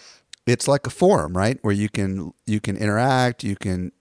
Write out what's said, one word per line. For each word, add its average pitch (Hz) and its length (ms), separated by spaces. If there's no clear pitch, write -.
it's 120 180
like 139 220
a - 20
forum, 90 480
right? 110 240
Where 104 120
you 104 160
can, 95 440
you 107 140
can 101 160
interact, 123 680
you 101 140
can 90 440